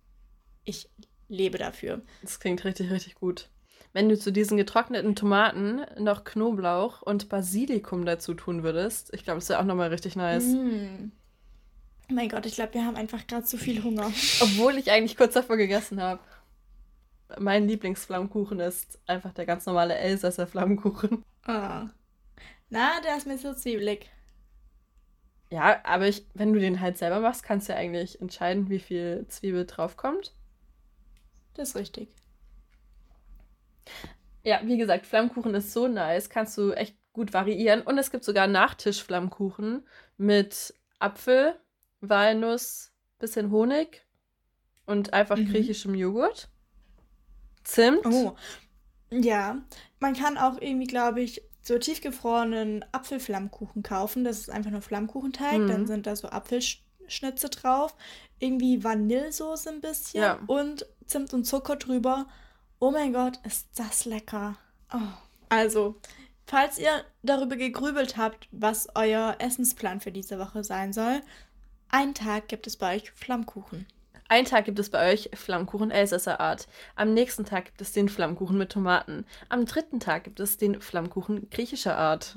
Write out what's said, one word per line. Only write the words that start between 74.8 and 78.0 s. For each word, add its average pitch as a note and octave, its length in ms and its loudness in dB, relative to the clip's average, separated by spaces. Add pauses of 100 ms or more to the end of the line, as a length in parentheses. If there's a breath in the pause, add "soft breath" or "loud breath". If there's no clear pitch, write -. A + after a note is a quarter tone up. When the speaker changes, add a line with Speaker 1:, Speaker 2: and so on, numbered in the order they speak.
Speaker 2:
bei F3+ 240 4
euch G#3 200 -2
Flammkuchen G3+ 580 -2
Elsässer F#3+ 480 2
Art. - 280 -2 (280 loud breath)
Am G#3+ 180 2
nächsten A3+ 320 2
Tag F#3 200 -4
gibt - 160 -20
es F#3+ 120 -10
den G3+ 160 4